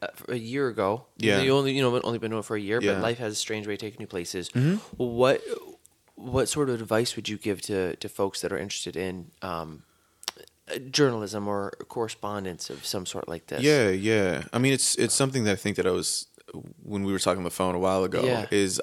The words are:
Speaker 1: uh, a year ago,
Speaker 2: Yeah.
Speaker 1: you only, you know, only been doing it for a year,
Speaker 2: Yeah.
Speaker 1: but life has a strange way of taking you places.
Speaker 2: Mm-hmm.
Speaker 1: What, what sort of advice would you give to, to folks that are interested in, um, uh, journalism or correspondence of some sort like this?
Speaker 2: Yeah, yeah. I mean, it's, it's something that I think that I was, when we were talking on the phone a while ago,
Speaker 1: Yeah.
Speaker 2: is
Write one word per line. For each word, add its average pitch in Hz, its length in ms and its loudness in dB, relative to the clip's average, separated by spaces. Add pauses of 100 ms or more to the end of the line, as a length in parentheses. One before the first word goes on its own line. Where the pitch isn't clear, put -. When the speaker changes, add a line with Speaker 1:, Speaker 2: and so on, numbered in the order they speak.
Speaker 1:
uh, - 60 -4 (220)
a 123 60 -2
year 123 320 -2
ago, 107 380 0 (120)
Speaker 2:
Yeah. 101 240 4
Speaker 1:
you 131 140 6
only, 139 200 4
you 139 80 2
know, 123 180 4
only 117 160 -2
been 110 140 -4
doing 110 80 -2
it 104 60 -6
for 113 100 -4
a 104 60 -2
year, 104 200 0
Speaker 2:
Yeah. 101 120 4
Speaker 1:
but 95 100 0
life 117 160 0
has 107 140 -4
a - 20 -8
strange 107 320 -4
way 104 60 -4
of 98 60 -6
taking 107 220 -10
you 104 60 -10
places. 87 420 -6
Speaker 2:
Mm-hmm. 151 280 2 (200)
Speaker 1:
What, 123 460 2 (720)
what 127 340 0
sort 147 200 0
of 120 120 -2
advice 113 340 2
would 104 140 -6
you 107 80 -4
give 98 260 -2
to, 92 340 -2
to - 120 -10
folks - 320 -4
that 87 100 -2
are 92 60 -2
interested - 380 -6
in, 92 340 -6 (140)
um, 80 400 -6 (880)
uh, 73 80 -4 (120)
journalism 110 560 2
or 101 240 -2 (160)
correspondence 101 840 -6
of 69 120 -10
some 92 220 -4
sort - 220 -8
like 82 200 -8
this? 71 140 -4
Speaker 2:
Yeah, 135 280 6
yeah. 98 600 2
I 117 60 -2
mean, 135 160 4
it's, - 220 2
it's 117 180 2
something 135 300 2
that 107 80 4
I 95 40 4
think 101 220 -2
that 90 80 0
I 92 60 4
was, - 340 -2 (560)
when 101 220 -4
we 98 80 0
were 95 80 0
talking 92 200 2
on 92 40 -4
the 85 80 -2
phone 92 240 0
a 90 40 0
while 95 240 4
ago, 95 220 0
Speaker 1:
Yeah. 120 240 2
Speaker 2:
is 101 340 2